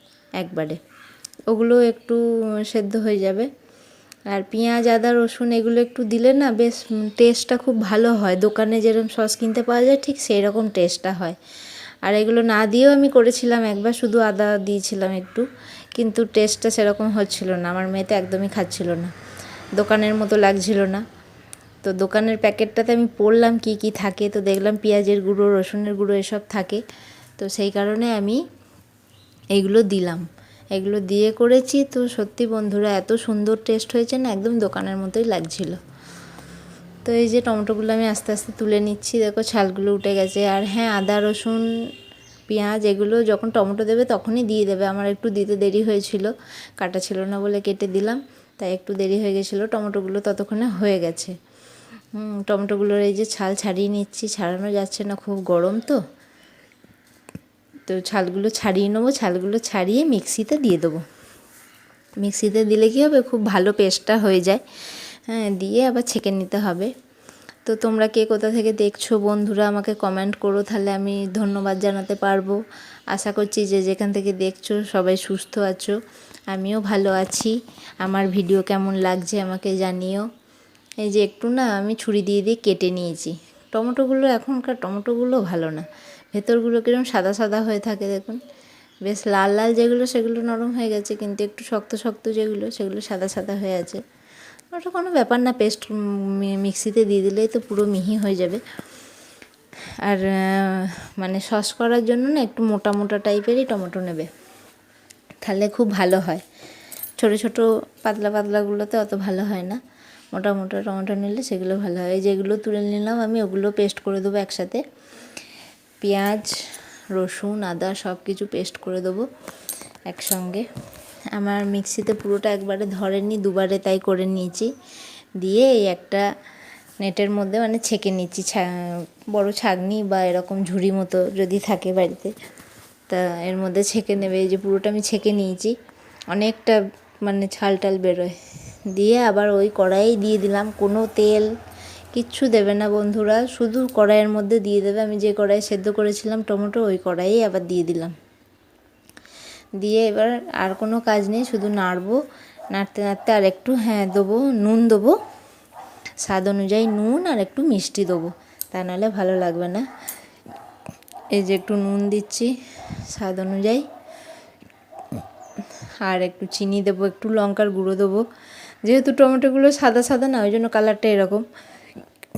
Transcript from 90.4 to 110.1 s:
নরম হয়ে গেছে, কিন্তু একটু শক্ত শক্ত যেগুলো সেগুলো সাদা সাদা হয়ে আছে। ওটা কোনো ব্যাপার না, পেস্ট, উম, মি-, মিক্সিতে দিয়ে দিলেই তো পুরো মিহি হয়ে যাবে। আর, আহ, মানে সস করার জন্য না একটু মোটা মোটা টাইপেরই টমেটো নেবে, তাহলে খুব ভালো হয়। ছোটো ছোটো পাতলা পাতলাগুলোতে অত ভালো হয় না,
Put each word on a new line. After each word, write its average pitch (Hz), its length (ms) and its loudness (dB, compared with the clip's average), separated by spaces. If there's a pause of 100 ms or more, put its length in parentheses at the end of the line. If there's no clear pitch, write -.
নরম 233 320 -4
হয়ে 233 140 -2
গেছে, 208 280 -4
কিন্তু 208 280 -6
একটু 208 200 -8
শক্ত 214 320 -6
শক্ত 214 340 -6
যেগুলো 214 400 -2
সেগুলো 202 300 -6
সাদা 196 280 -6
সাদা 202 300 -6
হয়ে 190 200 -2
আছে। 175 200 -8 (720)
ওটা 349 200 -10
কোনো 359 200 -4
ব্যাপার 240 300 2
না, 247 120 2
পেস্ট, 214 300 0
উম, 214 160 -8 (400)
মি-, 196 200 -4
মিক্সিতে 202 460 0
দিয়ে 202 180 2
দিলেই 202 260 2
তো 233 120 -2
পুরো 208 260 -2
মিহি 196 300 0
হয়ে 202 200 0
যাবে। 180 220 -2 (1400)
আর, 202 200 0
আহ, 190 640 0 (340)
মানে 190 220 -4
সস 208 340 -2
করার 233 300 2
জন্য 240 240 0
না 302 140 2
একটু 226 200 -4
মোটা 208 300 0
মোটা 202 260 0
টাইপেরই 214 460 0
টমেটো 190 360 -4
নেবে, 170 260 -6 (1120)
তাহলে 202 300 -2
খুব 226 220 0
ভালো 190 300 4
হয়। 170 200 -4 (760)
ছোটো 214 220 2
ছোটো 226 240 -2 (380)
পাতলা 208 300 -2
পাতলাগুলোতে 208 680 -2
অত 208 160 -2
ভালো 190 300 -2
হয় 196 260 -4
না, 226 60 -6 (520)